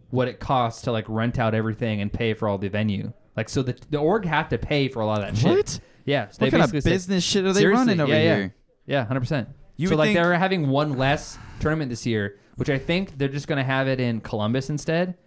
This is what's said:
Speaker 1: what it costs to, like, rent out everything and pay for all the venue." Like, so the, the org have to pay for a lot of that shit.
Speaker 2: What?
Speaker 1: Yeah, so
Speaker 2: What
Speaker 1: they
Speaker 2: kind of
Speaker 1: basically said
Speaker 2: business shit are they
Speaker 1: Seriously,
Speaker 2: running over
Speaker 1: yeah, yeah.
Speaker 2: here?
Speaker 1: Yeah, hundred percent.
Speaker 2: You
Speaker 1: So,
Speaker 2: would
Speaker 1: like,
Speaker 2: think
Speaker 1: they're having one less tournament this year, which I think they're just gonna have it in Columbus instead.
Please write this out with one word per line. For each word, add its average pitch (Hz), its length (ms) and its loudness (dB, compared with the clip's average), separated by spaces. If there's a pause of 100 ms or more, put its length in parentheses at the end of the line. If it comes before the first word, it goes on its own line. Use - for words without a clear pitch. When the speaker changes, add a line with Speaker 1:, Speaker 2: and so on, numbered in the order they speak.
(120)
Speaker 1:
what 123 160 0
it 120 120 -10
costs 123 440 -2
to, 131 80 -2
like, 110 160 -2
rent 113 320 -2
out 110 160 2
everything 110 460 -2
and 101 120 -4
pay 117 220 0
for 110 120 -4
all 101 120 0
the 101 80 -4
venue." 104 460 -2 (220)
Like, 110 140 -4
so 135 140 0
the, 120 120 -4 (140)
the 151 80 -2
org 185 280 0
have 156 240 0
to 120 100 0
pay 139 300 0
for 120 120 -8
a 107 60 0
lot 107 160 0
of - 100 -6
that 107 40 0
shit. 120 200 4
Speaker 2:
What? - 220 -2 (260)
Speaker 1:
Yeah, 135 240 0
so - 40 -20
Speaker 2:
What - 60 -10
Speaker 1:
they 135 120 2
Speaker 2:
kind - 120 6
of 208 80 4
Speaker 1:
basically 151 100 0
said 165 100 2
Speaker 2:
business 180 320 0
shit 196 220 2
are 190 80 2
they - 80 4
Speaker 1:
Seriously, 196 260 6
Speaker 2:
running 196 140 2
over 143 100 2
Speaker 1:
yeah, 156 120 4
yeah. 165 120 6
Speaker 2:
here? 98 200 -2 (300)
Speaker 1:
Yeah, 131 200 0
hundred 131 160 -2
percent. 123 280 -2 (280)
Speaker 2:
You 156 100 -2
Speaker 1:
So, 175 60 2
Speaker 2:
would 156 60 2
Speaker 1:
like, 156 100 4
Speaker 2:
think 208 80 4
Speaker 1:
they're 170 200 4
having 185 320 0
one 143 280 0
less 135 420 -2 (200)
tournament 151 300 -2
this 120 160 -6
year, 107 320 -2 (200)
which 123 120 -4
I 139 80 0
think 170 400 -4
they're 139 100 0
just 139 200 -6
gonna 143 160 -2
have 135 240 0
it 131 120 0
in 117 220 0
Columbus 117 480 -2
instead. 175 460 -2 (120)